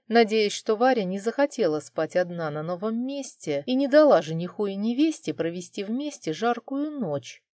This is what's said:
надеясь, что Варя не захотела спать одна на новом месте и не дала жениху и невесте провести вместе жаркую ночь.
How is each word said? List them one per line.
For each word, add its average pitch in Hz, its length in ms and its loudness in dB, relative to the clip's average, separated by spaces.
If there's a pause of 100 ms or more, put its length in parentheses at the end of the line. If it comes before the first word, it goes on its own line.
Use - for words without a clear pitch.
надеясь, 220 440 4
что - 240 -2
Варя 247 280 2
не 185 140 -4
захотела 208 600 0
спать - 360 -4
одна 175 340 -2
на 151 120 -6
новом 214 440 -4
месте 269 580 -6
и 254 100 -2
не 269 140 2
дала 277 320 8
жениху 165 460 -4
и 196 80 -4
невесте 240 580 0
провести 170 520 -6
вместе 240 500 -6
жаркую 240 560 -4
ночь. 180 520 -6 (160)